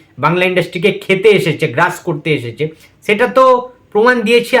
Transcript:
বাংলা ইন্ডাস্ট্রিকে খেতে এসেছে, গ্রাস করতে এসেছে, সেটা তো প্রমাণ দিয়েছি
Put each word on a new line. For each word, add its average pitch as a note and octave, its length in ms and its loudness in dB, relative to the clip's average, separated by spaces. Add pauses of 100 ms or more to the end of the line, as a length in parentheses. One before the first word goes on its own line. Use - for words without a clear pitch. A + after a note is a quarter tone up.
(240)
বাংলা F3+ 280 0
ইন্ডাস্ট্রিকে F3+ 400 -2 (120)
খেতে F#3+ 260 2 (100)
এসেছে, D#3 260 -2 (100)
গ্রাস E3+ 200 0 (120)
করতে D3+ 300 -4
এসেছে, A#2+ 260 -10 (420)
সেটা G#3+ 200 0 (120)
তো C4 60 6 (480)
প্রমাণ A#3+ 240 2 (120)
দিয়েছি A#3 320 2